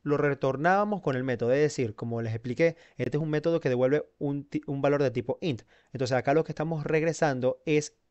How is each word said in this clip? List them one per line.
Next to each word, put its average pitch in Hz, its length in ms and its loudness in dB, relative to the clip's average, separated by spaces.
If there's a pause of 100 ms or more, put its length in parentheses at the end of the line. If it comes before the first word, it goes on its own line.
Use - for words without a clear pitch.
lo 147 140 0
retornábamos 147 840 2
con 135 140 -2
el 127 80 -2
método. 120 300 0
Es 143 80 4
decir, 139 340 0
como 117 260 -6
les 113 120 -4
expliqué, 123 420 0 (220)
este 131 200 -2
es 156 60 0
un 156 60 -4
método 156 320 0
que 143 80 0
devuelve 131 360 2 (140)
un 143 240 -4
ti-, - 240 -6
un 139 140 -4
valor 143 200 2
de 131 100 2
tipo 123 300 -4
int. 147 200 -4 (320)
Entonces 127 220 -2
acá 127 180 2
lo 160 100 4
que 156 80 -6
estamos 160 320 -4
regresando 151 840 0
es 151 300 0 (160)